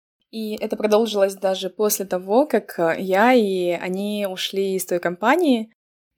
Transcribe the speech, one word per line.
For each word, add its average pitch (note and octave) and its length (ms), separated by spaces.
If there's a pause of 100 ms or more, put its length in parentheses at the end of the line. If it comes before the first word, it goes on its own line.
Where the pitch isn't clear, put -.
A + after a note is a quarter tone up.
(320)
И G#3+ 280
это G#3+ 180
продолжилось G#3 560
даже F#3+ 340
после G#3 380
того, F#3+ 400
как, G#3+ 320
э, E3 200
я G3 360
и F#3+ 380
они G3+ 540
ушли F#3+ 500
из F#3 100
той F3+ 120
компании. A3+ 720 (480)